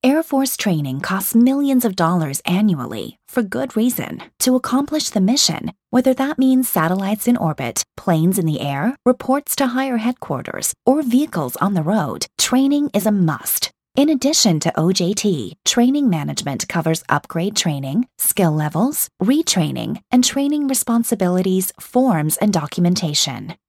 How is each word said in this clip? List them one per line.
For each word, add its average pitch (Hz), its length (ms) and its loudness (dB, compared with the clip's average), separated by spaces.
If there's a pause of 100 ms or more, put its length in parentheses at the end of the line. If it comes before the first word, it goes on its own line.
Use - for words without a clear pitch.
Air 277 180 4
Force 269 340 -2
training 143 460 -2
costs 190 320 -4
millions 262 500 4
of 202 120 0
dollars 165 500 0
annually, 175 720 0 (100)
for - 140 0
good 233 340 -4
reason, - 460 -2 (160)
to 254 180 2
accomplish 285 540 -2
the 214 100 0
mission, 190 540 0 (160)
whether 254 240 2
that 269 240 -2
means 262 320 2
satellites 190 580 -2
in 220 80 4
orbit, 143 480 -4 (140)
planes 175 400 2
in 180 80 0
the 151 160 -2
air, 143 340 -4 (120)
reports 262 480 0
to 277 120 0
higher 254 300 -2
headquarters, - 760 -6 (100)
or 285 160 4
vehicles 240 560 0
on 202 160 0
the 170 80 0
road. 151 460 -2 (100)
Training 277 560 2
is 208 140 2
a 214 40 4
must. - 600 0 (240)
In 294 140 4
addition 262 500 2
to 165 200 -2
O 165 140 2
J 185 200 0
T, 170 520 -2
training 262 420 2
management 143 600 -2
covers 160 400 -2
upgrade 170 480 -2
training, 143 500 -2 (120)
skill 175 320 2
levels, 160 580 -2 (120)
retraining, 175 800 0 (120)
and 247 120 4
training 285 440 0
responsibilities, 190 1120 0
forms, 180 580 0
and 208 160 0
documentation. 156 1000 -2 (140)